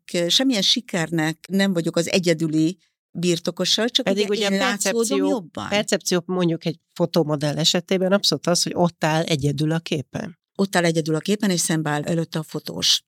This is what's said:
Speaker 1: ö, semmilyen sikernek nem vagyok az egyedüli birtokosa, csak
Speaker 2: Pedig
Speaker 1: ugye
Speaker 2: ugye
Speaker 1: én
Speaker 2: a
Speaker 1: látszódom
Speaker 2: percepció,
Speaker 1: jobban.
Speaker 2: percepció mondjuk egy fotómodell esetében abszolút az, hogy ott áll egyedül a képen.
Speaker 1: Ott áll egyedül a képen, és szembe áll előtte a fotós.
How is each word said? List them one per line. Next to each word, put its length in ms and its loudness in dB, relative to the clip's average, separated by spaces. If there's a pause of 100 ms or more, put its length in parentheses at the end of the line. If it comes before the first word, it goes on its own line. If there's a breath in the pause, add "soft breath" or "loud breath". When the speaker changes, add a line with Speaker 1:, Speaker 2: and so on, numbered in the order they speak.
(120)
Speaker 1:
ö, 160 0
semmilyen 340 2
sikernek 880 -2
nem 240 2
vagyok 240 -2
az 140 0
egyedüli 680 2 (400)
birtokosa, 720 0
csak 160 0
Speaker 2:
Pedig 240 0
Speaker 1:
ugye 180 0
Speaker 2:
ugye 80 2
Speaker 1:
én 60 2
Speaker 2:
a 40 2
Speaker 1:
látszódom 340 0
Speaker 2:
percepció, 300 0
Speaker 1:
jobban. 400 -4
Speaker 2:
percepció 580 0
mondjuk 380 0
egy 140 -4 (140)
fotómodell 640 0
esetében 540 0
abszolút 340 0
az, 160 2
hogy 120 -2
ott 300 0
áll 180 2
egyedül 480 0
a 80 0
képen. 600 -6 (160)
Speaker 1:
Ott 220 -2
áll 80 4
egyedül 300 0
a 40 0
képen, 320 -2
és 100 0
szembe 300 0
áll 120 -2
előtte 360 -4
a 40 -4
fotós. 640 -2